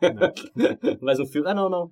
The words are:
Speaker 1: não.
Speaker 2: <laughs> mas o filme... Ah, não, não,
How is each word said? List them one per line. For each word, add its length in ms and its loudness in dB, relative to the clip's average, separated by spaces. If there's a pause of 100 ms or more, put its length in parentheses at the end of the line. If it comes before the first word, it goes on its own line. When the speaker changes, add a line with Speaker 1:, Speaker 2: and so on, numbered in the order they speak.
(120)
Speaker 1:
não. 840 -2
Speaker 2:
<laughs> 20 -
mas 200 0
o 60 -2
filme... 220 -2
Ah, 60 0
não, 160 0
não, 220 -2